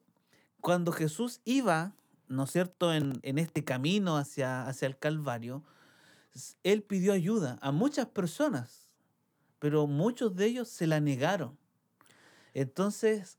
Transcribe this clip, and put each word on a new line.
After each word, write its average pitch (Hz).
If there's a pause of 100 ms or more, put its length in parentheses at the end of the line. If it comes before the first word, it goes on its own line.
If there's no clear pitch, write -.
(600)
cuando 175
Jesús 165
iba, 202 (340)
¿no 131
es 131
cierto?, 175
en, 143
en 135
este 160
camino 160
hacia, 131
hacia 131
el 135
Calvario, 139 (720)
s-, -
él 208
pidió 196
ayuda 175
a 139
muchas 247
personas, 202 (720)
pero 147
muchos 190
de 190
ellos 240
se -
la 156
negaron. 147 (960)
Entonces, 202